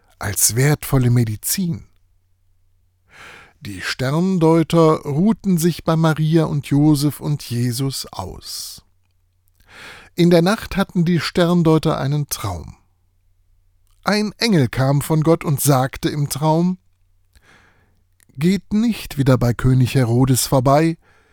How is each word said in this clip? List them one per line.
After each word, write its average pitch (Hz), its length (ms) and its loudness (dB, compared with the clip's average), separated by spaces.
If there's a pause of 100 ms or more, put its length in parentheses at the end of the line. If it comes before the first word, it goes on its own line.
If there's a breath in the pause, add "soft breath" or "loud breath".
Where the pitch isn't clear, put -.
(180)
als 104 380 -2
wertvolle 131 540 2
Medizin. 123 760 -2 (1700 loud breath)
Die 95 220 -12
Sterndeuter 165 1200 2
ruhten 180 560 0
sich 165 260 -2
bei 165 100 0
Maria 160 520 2
und 147 220 -4
Josef 147 520 2
und 147 220 -4
Jesus 123 640 -4
aus. - 760 -12 (1300 loud breath)
In 175 160 4
der 170 120 6
Nacht 202 340 -2
hatten 190 280 -2
die 170 160 0
Sterndeuter 165 800 2
einen 143 300 -4
Traum. - 480 -10 (1300)
Ein 208 360 -2
Engel 180 300 2
kam 135 340 0
von 160 200 0
Gott 165 220 2
und 147 160 -2
sagte 135 480 0
im 143 220 -4
Traum: 160 480 0 (1600 soft breath)
„Geht 180 360 -2
nicht 214 460 -2
wieder 127 180 4
bei 120 160 2
König 127 420 2
Herodes 127 520 2
vorbei. 147 500 2 (360 soft breath)